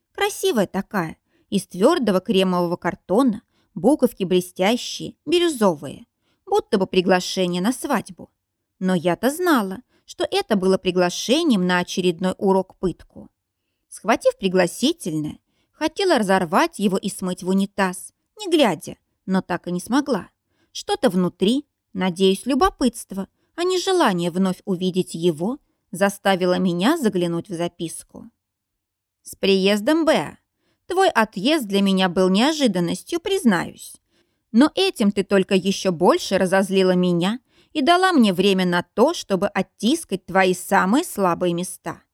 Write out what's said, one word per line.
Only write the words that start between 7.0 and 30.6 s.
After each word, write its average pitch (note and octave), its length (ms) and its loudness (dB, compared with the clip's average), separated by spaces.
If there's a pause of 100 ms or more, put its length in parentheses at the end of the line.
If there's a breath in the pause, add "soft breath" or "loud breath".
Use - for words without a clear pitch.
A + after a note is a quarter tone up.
на A#3 120 0
свадьбу. - 580 -6 (480)
Но F#3 160 0
я-то F3 340 0
знала, C#4 500 -2 (260)
что - 240 -6
это F#4+ 260 -2
было F#3+ 220 2
приглашением F#3 880 0
на F3+ 120 2
очередной F3+ 580 -2
урок F#3+ 420 0
пытку. - 500 -10 (600)
Схватив - 480 -2
пригласительное, F3+ 1000 -2 (340)
хотела D#4+ 440 0
разорвать F#3+ 640 0
его G3 180 0
и G3 120 -4
смыть F3+ 340 -8
в F3 60 -6
унитаз, F#3+ 640 -2 (260)
не G#4 100 -8
глядя, C4+ 460 0 (300)
но F#3 160 0
так - 260 -6
и F3 40 -6
не F3 100 -4
смогла. G#3 480 -2 (420)
Что-то - 380 -2
внутри, F#3 560 0 (260)
надеюсь, F#3+ 540 0
любопытство, C4 840 -2 (280)
а E4+ 100 -4
не F#4 140 0
желание A3+ 520 0
вновь F#3 320 -2
увидеть F3+ 500 -2
его, E3+ 460 -2 (320)
заставило F#3 680 0
меня F#3 400 0
заглянуть F3 520 -2
в F#3 40 -8
записку. F3 760 -10 (960)
"С - 80 -18
приездом, G3+ 680 2
Беа! G#3+ 320 0 (480)